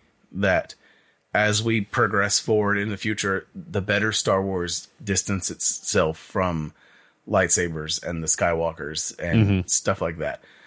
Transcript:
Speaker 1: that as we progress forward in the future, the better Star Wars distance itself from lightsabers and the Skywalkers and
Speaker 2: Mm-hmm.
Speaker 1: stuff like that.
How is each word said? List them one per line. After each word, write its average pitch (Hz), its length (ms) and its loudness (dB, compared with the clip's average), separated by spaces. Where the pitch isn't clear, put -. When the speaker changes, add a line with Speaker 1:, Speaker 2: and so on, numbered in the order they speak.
Speaker 1:
that 92 420 0
as 107 260 2
we 113 200 2
progress 104 580 2
forward 104 400 2
in 104 100 -2
the 101 80 -4
future, 101 560 -2
the - 280 -4
better 104 300 0
Star 98 300 2
Wars 92 460 -2
distance 98 480 0
itself - 640 0
from 85 560 -2
lightsabers 85 760 0
and 85 200 -4
the 80 40 -2
Skywalkers 82 920 -2
and 104 260 4
Speaker 2:
Mm-hmm. 98 220 2
Speaker 1:
stuff - 340 0
like 85 180 -2
that. 71 220 -4